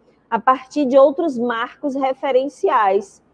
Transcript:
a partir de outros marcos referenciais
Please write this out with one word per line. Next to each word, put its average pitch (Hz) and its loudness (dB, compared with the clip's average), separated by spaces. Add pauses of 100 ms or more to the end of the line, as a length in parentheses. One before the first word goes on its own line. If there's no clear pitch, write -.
(300)
a - -4
partir 262 -2
de 262 2
outros 285 2
marcos 240 -6
referenciais 262 -2 (100)